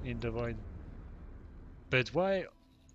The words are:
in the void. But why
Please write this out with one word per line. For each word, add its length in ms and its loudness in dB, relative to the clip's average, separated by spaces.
in 160 0
the 100 2
void. 260 0
But 240 6
why 300 6